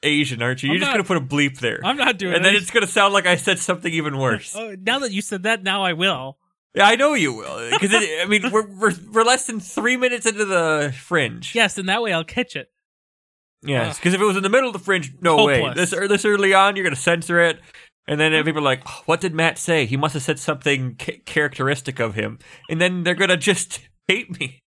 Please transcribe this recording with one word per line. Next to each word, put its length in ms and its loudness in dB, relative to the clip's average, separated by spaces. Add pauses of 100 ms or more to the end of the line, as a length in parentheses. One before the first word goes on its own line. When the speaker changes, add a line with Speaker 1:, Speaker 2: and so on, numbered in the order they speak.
Speaker 1:
Asian, 400 0
aren't 220 -2
you? 40 -2
You're 80 0
Speaker 2:
I'm 40 0
Speaker 1:
just 100 0
Speaker 2:
not, 40 -2
Speaker 1:
gonna 100 2
put 140 -2
a 180 -6
bleep 240 0
there. 240 -2
Speaker 2:
I'm 140 -2
not 200 0
doing 180 -4
Speaker 1:
And 80 2
then 120 4
Speaker 2:
it. 60 2
Speaker 1:
it's 100 -10
gonna 160 2
sound 260 4
like 140 4
I 80 4
said 240 0
something 340 -4
even 240 -2
worse. 380 -2
Speaker 2:
Oh, 240 -10
now 200 -2
that 120 -4
you 100 -4
said 220 -6
that, 180 0
now 220 -2
I 100 0
will. 440 -2 (360)
Speaker 1:
Yeah, 140 6
I 80 6
know 180 2
you 200 2
will. 440 -8
'Cause 140 2
it, 300 0
I 60 0
mean, 240 2
we're, 140 2
we're, 280 0 (180)
we're 120 2
less 220 2
than 140 -6
three 380 -2
minutes 280 -2
into 200 0
the 520 0
Fringe. 560 -4
Speaker 2:
Yes, 240 0
and 120 -6
that 120 0
way 120 -2
I'll 100 -2
catch 320 -6
it. 160 -12 (920)
Speaker 1:
Yes, 360 -2
Speaker 2:
Ugh. 60 -12
Speaker 1:
'cause 100 4
if 80 0
it 40 4
was 120 2
in 60 -4
the 60 0
middle 200 2
of 40 -10
the 60 -8
Fringe, 320 -2 (100)
no 240 4
way. 160 4
Speaker 2:
Hopeless. 300 -2
Speaker 1:
This, 20 -4
or 140 -2
this 180 2
early 280 4
on, 220 6
you're 100 -4
gonna 100 0
censor 460 0
it. 180 2 (480)
And 120 -2
then 120 4 (140)
people 160 0
are 20 -2
like, 240 2
"Oh, 180 -14
what 160 0
did 140 -2
Matt 240 0
say? 260 2
He 120 -2
must 180 0
have 80 -4
said 160 -2
something 560 -2
ca-, 300 -10
characteristic 760 -2
of 160 -2
him." 240 -6 (300)
And 120 -4
then 220 0
they're 120 0
gonna 220 2
just 440 -2 (260)
hate 320 -2
me. 240 -10 (100)